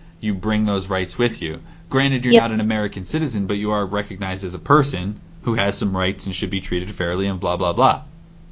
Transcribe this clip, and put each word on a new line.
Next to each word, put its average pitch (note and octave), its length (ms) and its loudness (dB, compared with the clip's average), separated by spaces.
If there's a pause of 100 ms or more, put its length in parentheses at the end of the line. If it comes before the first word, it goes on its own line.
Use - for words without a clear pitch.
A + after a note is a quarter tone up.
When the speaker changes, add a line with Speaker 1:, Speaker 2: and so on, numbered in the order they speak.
(200)
Speaker 1:
you G#2+ 160 -2
bring G#2+ 300 0
those G2 220 0
rights F#2+ 300 -2
with A#2+ 240 0
you. D#2 200 -6 (280)
Granted, C3 360 2
you're A#2+ 100 6
Speaker 2:
Yep. A#2 80 8
Speaker 1:
not A2+ 80 0
an A2 100 0
American G#2+ 440 -2
citizen, A2 420 -2
but G#2 100 0
you G#2 140 -2
are G#2 160 0
recognized F#2+ 560 -4
as F2+ 100 -6
a F2 60 -8
person G#2+ 600 2 (240)
who A2+ 120 0
has G2+ 220 2
some F#2+ 200 0
rights F#2 300 0
and F#2 80 -4
should F2+ 160 -4
be F#2+ 100 -2
treated F2+ 320 -2
fairly F2+ 340 0
and F#2 120 -2
blah, F2+ 180 0
blah, F2+ 160 2
blah. A#2 300 2 (480)